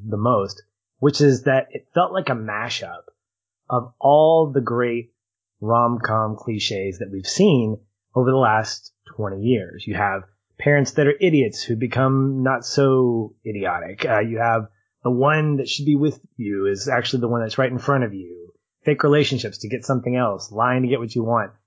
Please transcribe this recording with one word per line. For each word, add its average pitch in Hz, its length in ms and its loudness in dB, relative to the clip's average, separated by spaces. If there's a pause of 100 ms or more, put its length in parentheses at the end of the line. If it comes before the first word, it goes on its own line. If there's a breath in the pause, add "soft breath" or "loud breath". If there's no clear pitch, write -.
the 104 80 -4
most, 104 460 -2 (360)
which 143 220 2
is 131 220 4
that 131 280 2
it - 220 -14
felt 180 200 2
like 185 160 -4
a 131 40 0
mashup 107 680 -8 (680)
of 123 300 -2
all 156 520 6
the 131 100 0
great 117 500 -2 (500)
rom-com 110 760 0
cliches 98 640 -6
that 98 120 -10
we've 95 160 -10
seen 123 500 2 (380)
over 127 160 2
the 131 60 4
last 110 540 0 (240)
twenty 98 260 -6
years. 107 440 -2
You 101 100 -6
have 98 280 -2 (340)
parents 143 360 2
that 143 140 2
are 147 120 4
idiots 147 420 2
who 117 140 -4
become 135 680 0
not 131 220 -2
so 127 680 2 (100)
idiotic. 95 600 -6
Uh, 113 140 2
you 113 200 -4
have 113 280 0 (360)
the 123 80 0
one 147 460 2
that 127 120 -4
should 143 160 -4
be 147 100 4
with 143 240 0 (160)
you 101 320 -4
is 101 200 -4
actually 123 340 0
the 117 60 0
one 117 140 0
that's 110 160 -6
right 131 140 2
in 123 80 -4
front 135 240 0
of 107 100 -4
you. 87 400 -14 (300)
Fake 147 200 0
relationships 139 560 2
to 107 100 -12
get 113 160 -8
something 123 300 -2
else. 104 360 -2
Lying 127 320 0
to 123 40 0
get 127 120 0
what 117 140 -8
you 117 100 -2
want. 113 280 0 (160)